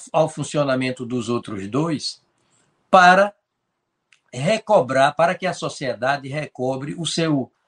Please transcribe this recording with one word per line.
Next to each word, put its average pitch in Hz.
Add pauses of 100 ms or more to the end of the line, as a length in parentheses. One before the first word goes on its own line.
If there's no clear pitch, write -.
(140)
ao 156
funcionamento 131
dos 117
outros 107
dois 143 (680)
para 190 (1000)
recobrar, 143
para 175
que 185
a 175
sociedade 135
recobre 135
o 170
seu 151 (160)